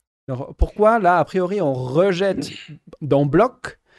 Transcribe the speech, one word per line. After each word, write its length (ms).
Alors, 280
pourquoi, 440
là, 200
a 60
priori, 360
on 120
rejette 760
d'en 240
bloc, 520